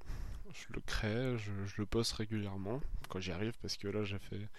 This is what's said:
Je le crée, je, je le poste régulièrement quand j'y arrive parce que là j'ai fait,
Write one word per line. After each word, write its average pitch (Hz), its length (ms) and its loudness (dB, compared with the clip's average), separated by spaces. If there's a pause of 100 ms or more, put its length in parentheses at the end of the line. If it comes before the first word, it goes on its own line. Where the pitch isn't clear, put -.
(520)
Je - 200 -8
le - 80 -2
crée, 123 580 2
je, 101 260 -2
je 98 140 -2
le 104 80 2
poste 113 260 4
régulièrement 101 680 0 (280)
quand 92 100 -2
j'y 90 140 0
arrive 107 260 0
parce - 180 -2
que 101 120 -2
là 104 160 2
j'ai 101 160 0
fait, - 180 -4 (200)